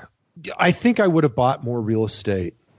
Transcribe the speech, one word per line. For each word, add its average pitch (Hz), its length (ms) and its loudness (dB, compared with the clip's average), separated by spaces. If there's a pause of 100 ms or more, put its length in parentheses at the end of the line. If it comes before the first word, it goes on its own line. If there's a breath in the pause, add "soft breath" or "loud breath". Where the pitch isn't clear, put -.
(580 loud breath)
I 180 120 4
think 226 300 2
I 208 60 2
would 160 180 2
have 123 100 0
bought 131 300 0
more 120 180 -4
real 110 220 0
estate, 98 500 -4 (240)